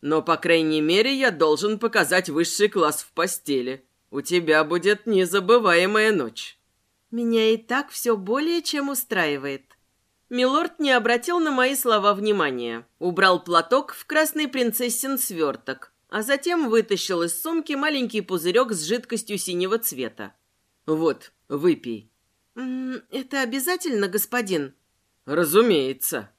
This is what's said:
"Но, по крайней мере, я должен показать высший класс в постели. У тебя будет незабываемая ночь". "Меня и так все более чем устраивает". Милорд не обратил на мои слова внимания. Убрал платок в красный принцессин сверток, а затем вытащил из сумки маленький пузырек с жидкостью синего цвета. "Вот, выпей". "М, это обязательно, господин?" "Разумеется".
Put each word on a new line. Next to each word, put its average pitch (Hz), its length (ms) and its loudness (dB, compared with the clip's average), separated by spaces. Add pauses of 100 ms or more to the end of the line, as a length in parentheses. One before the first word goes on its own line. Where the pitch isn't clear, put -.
"Но, 151 200 0
по 160 160 2
крайней 160 440 2
мере, 190 340 2
я 247 160 2
должен 165 480 2
показать 190 500 0
высший 170 380 0
класс 160 340 0
в - 100 -16
постели. 135 760 -4 (240)
У 139 100 -6
тебя 156 420 2
будет 180 440 0
незабываемая 196 1040 4
ночь". - 460 -4 (500)
"Меня 226 400 2
и 220 80 4
так 254 320 -4
все - 260 -2
более 277 460 -2
чем 285 280 -4
устраивает". 147 760 -4 (680)
Милорд 262 500 0
не 285 120 2
обратил 247 480 2
на 320 100 0
мои 262 260 2
слова 214 380 2
внимания. 139 720 -2 (140)
Убрал 180 440 4
платок 175 500 2
в - 120 -16
красный 302 420 0
принцессин 247 720 -2
сверток, 151 760 -4 (160)
а 214 140 -4
затем 277 480 0
вытащил 202 540 0
из 170 180 -4
сумки 311 320 -4
маленький 269 480 -2
пузырек 185 520 0
с 160 100 -6
жидкостью 208 560 -6
синего 185 400 -2
цвета. 117 560 -8 (500)
"Вот, 156 460 -2 (160)
выпей". 139 640 -2 (440)
"М, 254 540 -8
это 269 320 -6
обязательно, 262 680 -2
господин?" 185 680 -4 (500)
"Разумеется". 151 1120 2